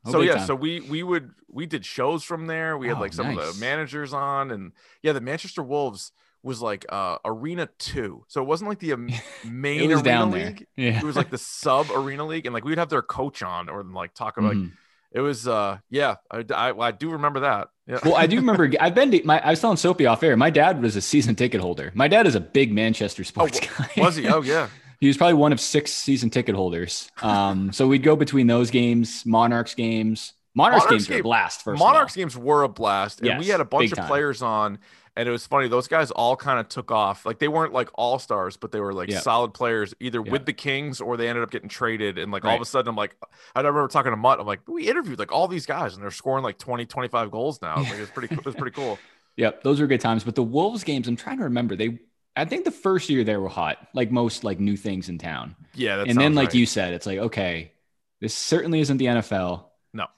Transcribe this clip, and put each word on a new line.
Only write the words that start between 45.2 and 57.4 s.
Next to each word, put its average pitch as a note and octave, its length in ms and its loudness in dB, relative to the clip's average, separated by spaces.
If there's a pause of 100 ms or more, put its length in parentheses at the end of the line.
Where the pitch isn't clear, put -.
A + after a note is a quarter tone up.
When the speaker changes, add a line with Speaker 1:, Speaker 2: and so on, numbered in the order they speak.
Speaker 2:
all E3+ 160 2
these F3 160 -6
guys, C#3 300 -6
and G2 80 -16
they're G2+ 80 -8
scoring, C3 340 -4
like, G#2 140 -8
twenty, A#2+ 260 -6
twenty-five A#2 440 -4
goals A#2+ 320 -6
now." D#2+ 140 -6
Like, B2 200 -2
it's G#2 160 -12
pretty, A#2+ 220 -8
it C#3+ 120 -8
was C3+ 100 -6
pretty C3 180 -8
cool. A#2+ 300 -6
Speaker 1:
<laughs> - 60 -20 (260)
Yep. A2 280 0
Those C#3+ 180 2
were D3 60 2
good C3+ 120 2
times. A2+ 240 0
But A#2 120 -6
the C3 80 2
Wolves F3 420 -2
games, C3 240 -4
I'm A#2+ 80 -2
trying C4+ 220 -8
to A#3+ 60 -4
remember. A#2+ 300 -2
They, A2+ 240 -4 (360)
I C#3+ 100 0
think D4+ 200 -6
the E4+ 60 0
first - 380 -2
year C3 140 2
they G#2+ 140 0
were F#2+ 120 -4
hot, E2 280 -4 (160)
like B2 180 -2
most, A#2+ 320 0
like, G2 160 -4
new G2+ 180 0
things F#2+ 320 -6
in F2 100 -8
town. D2+ 360 -10 (200)
Speaker 2:
Yeah, A2 220 -2
that G2+ 100 -2
Speaker 1:
And A#2+ 100 4
then, C3+ 80 6
Speaker 2:
sounds D3+ 100 4
Speaker 1:
like C#3 140 4
Speaker 2:
right. E2+ 60 -4
Speaker 1:
you A#2+ 100 8
said, F#2 280 -2
it's E2+ 120 -10
like, G2 140 -4
"Okay, F2+ 520 -4 (500)